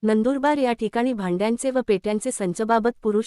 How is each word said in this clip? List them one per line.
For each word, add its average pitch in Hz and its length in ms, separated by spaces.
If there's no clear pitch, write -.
नंदुरबार 254 540
या 254 160
ठिकाणी 233 400
भांड्यांचे 208 580
व 254 180
पेट्यांचे 214 440
संचबाबत 220 580
पुरुष 214 240